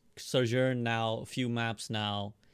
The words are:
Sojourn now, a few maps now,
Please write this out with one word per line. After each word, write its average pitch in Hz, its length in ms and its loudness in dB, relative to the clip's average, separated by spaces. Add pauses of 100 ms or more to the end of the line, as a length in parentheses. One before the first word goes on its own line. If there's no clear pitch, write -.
(180)
Sojourn 127 680 2
now, 113 360 0
a - 60 -8
few 127 240 -2
maps 117 400 -2
now, 104 440 -2 (200)